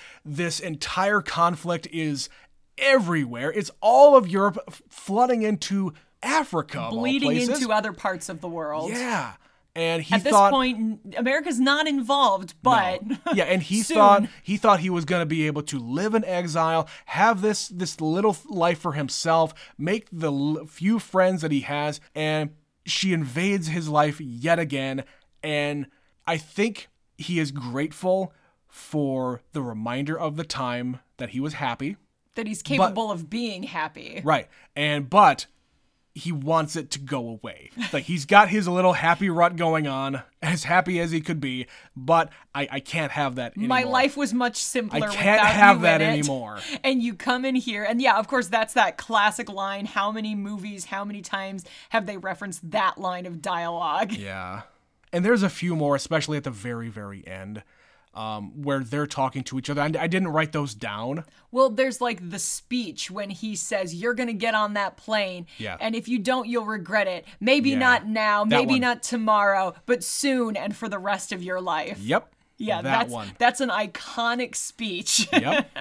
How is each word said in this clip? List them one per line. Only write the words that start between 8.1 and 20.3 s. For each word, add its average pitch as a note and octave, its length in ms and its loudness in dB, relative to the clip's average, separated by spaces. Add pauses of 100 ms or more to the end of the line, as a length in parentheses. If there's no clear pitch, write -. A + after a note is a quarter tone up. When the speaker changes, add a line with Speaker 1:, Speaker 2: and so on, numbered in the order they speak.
Speaker 2:
of E3+ 120 -10
the F3+ 80 -10
world. D#3+ 420 -6
Speaker 1:
Yeah. A3+ 440 -4 (400)
And E3 280 0
he D#3 120 -2
Speaker 2:
At G3 100 2
this C#4 80 2
Speaker 1:
thought G#3+ 200 8
Speaker 2:
point, B3+ 260 2
n-, A3 400 -6
America's C4+ 420 0
not D4 260 4
involved, B3 680 2 (100)
Speaker 1:
No. B3+ 60 6
Speaker 2:
but F#3+ 320 2 (160)
<laughs> E4+ 180 -2
Speaker 1:
Yeah, F3 80 4
and F3 180 2
he G#3 200 -2
Speaker 2:
soon. C4 160 0
Speaker 1:
thought, G3+ 260 10 (180)
he G3+ 140 -2
thought G3 240 4
he F#3 80 -2
was F3 160 0
gonna E3+ 220 0
be D#3 200 0
able D3+ 180 -2
to D3 140 -6
live D#3+ 360 -2
in A3 100 2
exile, E3 640 0 (180)
have G3+ 360 2
this, G#3+ 260 0
this F3 320 -6
little F3+ 300 2
f-, - 180 -4
life F3 300 0
for E3+ 160 -4
himself, D#3 580 0 (240)
make F#3 340 -2
the D#3+ 220 -2